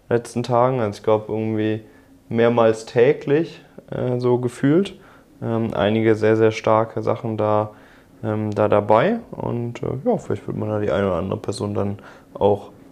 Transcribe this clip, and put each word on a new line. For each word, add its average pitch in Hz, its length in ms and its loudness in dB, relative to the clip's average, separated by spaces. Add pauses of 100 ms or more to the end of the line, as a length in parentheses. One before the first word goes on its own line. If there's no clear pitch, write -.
letzten 120 360 -2
Tagen. 123 380 2
Also 104 180 -4
ich - 40 -20
glaub, 107 260 2
irgendwie 107 540 -2 (460)
mehrmals 117 560 2
täglich, 147 800 0 (240)
äh, 123 300 -4
so 123 180 2
gefühlt. 143 640 0 (420)
Ähm, 113 320 -2
einige 110 400 2
sehr, 107 220 4
sehr 110 160 4
starke 110 500 0
Sachen 110 360 -4
da, 107 340 0 (520)
ähm, 107 280 -4
da 107 160 2
dabei. 107 500 2 (140)
Und, 120 500 -8
äh, - 60 -6 (180)
ja, 247 120 0
vielleicht - 280 -8
wird - 120 -8
man 107 120 -4
da 107 100 -2
die 104 120 -2
eine 98 160 0
oder 92 80 0
andere 95 240 -4
Person 104 340 -6
dann 101 240 -4 (380)
auch 101 340 0 (220)